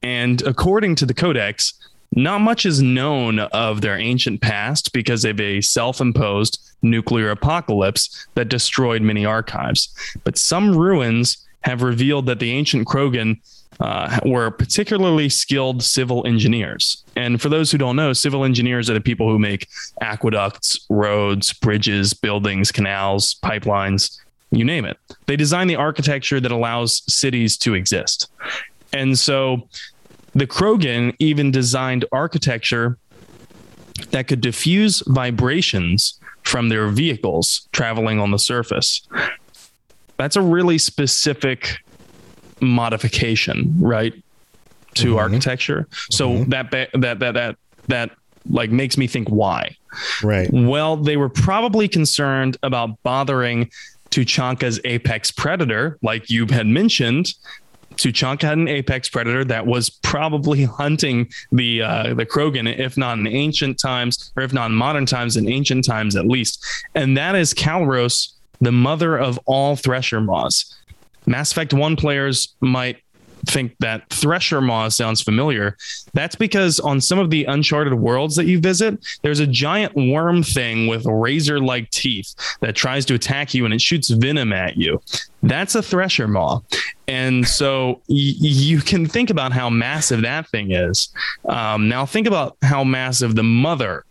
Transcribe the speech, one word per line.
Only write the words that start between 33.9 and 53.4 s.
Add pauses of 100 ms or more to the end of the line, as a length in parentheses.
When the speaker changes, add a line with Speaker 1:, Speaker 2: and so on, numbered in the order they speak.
Speaker 1:
that
could
diffuse
vibrations (240)
from
their
vehicles
traveling
on
the
surface. (1120)
That's
a
really
specific (840)
modification,
right, (840)
to
Speaker 2:
Mm-hmm.
Speaker 1:
architecture. (240)
So
Speaker 2:
Mm-hmm.
Speaker 1:
that,
ba-,
that,
that,
that, (320)
that, (380)
like,
makes
me
think,
why? (480)
Speaker 2:
Right.
Speaker 1:
Well,
they
were
probably
concerned
about
bothering (420)